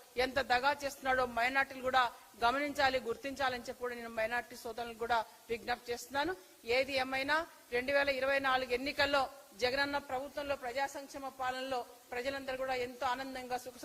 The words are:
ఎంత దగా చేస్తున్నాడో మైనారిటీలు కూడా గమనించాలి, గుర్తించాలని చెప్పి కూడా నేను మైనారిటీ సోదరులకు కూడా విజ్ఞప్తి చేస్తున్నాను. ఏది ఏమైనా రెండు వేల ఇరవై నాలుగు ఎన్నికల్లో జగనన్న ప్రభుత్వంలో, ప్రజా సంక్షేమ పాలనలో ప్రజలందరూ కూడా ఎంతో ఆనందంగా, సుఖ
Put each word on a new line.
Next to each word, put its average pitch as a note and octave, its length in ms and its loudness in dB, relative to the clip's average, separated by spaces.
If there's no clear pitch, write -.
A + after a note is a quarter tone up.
ఎంత C4 140 0
దగా B3 200 4
చేస్తున్నాడో C4 420 0
మైనారిటీలు C4 500 2
కూడా B3+ 140 6
గమనించాలి, C4+ 560 4
గుర్తించాలని B3+ 580 -2
చెప్పి B3 180 -8
కూడా B3 140 -4
నేను A#3 200 -8
మైనారిటీ A#3 440 -2
సోదరులకు A#3 420 -6
కూడా A#3 140 4
విజ్ఞప్తి A#3 420 -4
చేస్తున్నాను. C#4 440 -2
ఏది C4+ 160 2
ఏమైనా C4+ 320 0
రెండు B3+ 220 0
వేల C#4+ 120 4
ఇరవై C4+ 280 2
నాలుగు C4 320 2
ఎన్నికల్లో C#4 440 2
జగనన్న C#4 360 2
ప్రభుత్వంలో, C#4 540 -4
ప్రజా B3+ 220 -2
సంక్షేమ C#4 320 -10
పాలనలో B3+ 380 -2
ప్రజలందరూ C4 520 -4
కూడా C4 120 0
ఎంతో B3 260 -6
ఆనందంగా, B3+ 500 -4
సుఖ - 220 -14